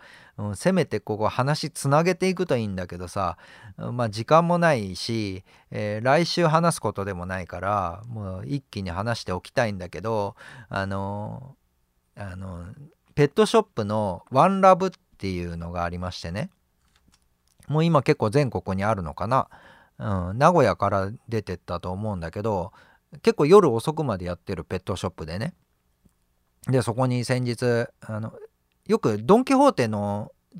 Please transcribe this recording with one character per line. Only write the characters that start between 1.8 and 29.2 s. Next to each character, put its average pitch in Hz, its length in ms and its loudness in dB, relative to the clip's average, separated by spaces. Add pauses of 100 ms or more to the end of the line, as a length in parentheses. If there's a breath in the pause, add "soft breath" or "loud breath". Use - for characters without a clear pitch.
な 147 140 6
げ 180 120 2
て 185 140 -2
い 185 60 -2
く 180 120 -4
と 135 100 2
い 113 60 -2
い 107 40 -4
ん 98 80 -6
だ 90 120 -6
け 87 100 -10
ど 90 100 -8
さ、 87 300 -4 (400 loud breath)
ま 120 280 -4
あ 113 40 -2
時 110 160 -8
間 165 220 6
も 175 100 2
な 170 160 4
い 101 220 -4
し、 101 480 -6 (280 soft breath)
え 107 300 -6
ー、 117 40 -4
来 151 200 4
週 170 220 0
話 165 280 2
す - 40 -10
こ 104 140 -2
と 98 120 -6
で 98 80 -4
も 87 120 -8
な 92 160 -6
い 82 60 -12
か 87 120 -12
ら、 95 480 -2
も 101 320 -10
う 101 80 -12
一 139 140 -6
気 - 200 -10
に 92 100 -6
話 107 280 -4
し - 60 -12
て 95 80 -4
お 92 80 -4
き - 100 -18
た 123 160 0
い 104 60 -6
ん 98 40 -10
だ 90 120 -10
け 80 120 -12
ど、 104 340 -4 (340 loud breath)
あ 98 160 -4
の、 104 720 -8 (600)
あ 98 200 -12
の、 90 300 -12 (480)
ペ 147 120 4
ッ - 20 6
ト 214 180 2
シ 226 120 4
ョ - 20 8
ッ 220 40 6
プ 110 220 -6
の 101 460 -4
ワ 143 160 6
ン 190 140 0
ラ 190 140 10
ブ 185 120 2
っ 185 40 -6 (260)
て 98 120 -4
い 87 160 -2
う 85 120 -6
の 85 140 -8
が 87 120 -4
あ 87 60 -2
り 87 100 -6
ま 90 120 -6
し - 100 -12
て 85 100 -8
ね。 139 180 -6 (1160)
も 147 120 0
う 165 60 4
今 160 180 4
結 151 140 4
構 110 120 2
全 135 200 2
国 95 260 -4
に 98 80 -2
あ 110 100 0
る 95 100 -4
の 73 100 -8
か 92 140 -6
な。 127 220 0 (500 soft breath)
う 95 340 -4
ん、 110 40 -6
名 151 140 6
古 165 120 6
屋 95 120 4
か 101 140 0
ら 98 220 0 (180)
出 113 140 -4
て 95 100 -8
っ 85 40 -6
た 87 220 -8
と 92 120 -8
思 104 220 -6
う - 20 -6
ん 87 40 -8
だ 82 120 -8
け 104 100 -8
ど、 101 320 -4 (480 soft breath)
結 226 140 4
構 156 100 2
夜 175 260 10
遅 113 220 -2
く 156 100 -4
ま 113 140 -2
で 87 80 -10
や 87 80 -6
っ 85 40 -6
て - 180 -8
る 82 80 -6
ペ 92 140 -4
ッ - 20 -10
ト 101 160 -6
シ 92 100 -4
ョ 92 40 -4
ッ - 20 -6
プ 80 160 -12
で 82 100 -8
ね。 139 160 -6 (1120)
で、 127 140 2
そ 110 140 -4
こ 131 100 0
に 123 200 0
先 123 180 0
日、 120 440 0 (140)
あ 107 180 -8
の、 110 140 -8 (540)
よ 214 100 2
く 107 240 0